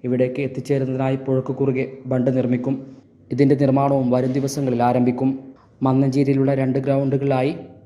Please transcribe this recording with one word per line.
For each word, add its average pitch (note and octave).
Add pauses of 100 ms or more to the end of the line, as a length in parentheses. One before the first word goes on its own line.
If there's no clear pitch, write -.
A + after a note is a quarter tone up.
ഇവിടേക്ക് B2+
എത്തിച്ചേരുന്നതിനായി C3
പുഴയ്ക്ക് C3
കുറുകെ B2+ (260)
ബണ്ട് B2+
നിർമ്മിക്കും. B2+ (580)
ഇതിൻ്റെ C#3
നിർമ്മാണവും C#3
വരും B2+
ദിവസങ്ങളിൽ C3
ആരംഭിക്കും. B2 (560)
മന്നഞ്ചേരിയിലുള്ള C3+
രണ്ട് C3
ഗ്രൗണ്ടുകളിലായി C#3 (320)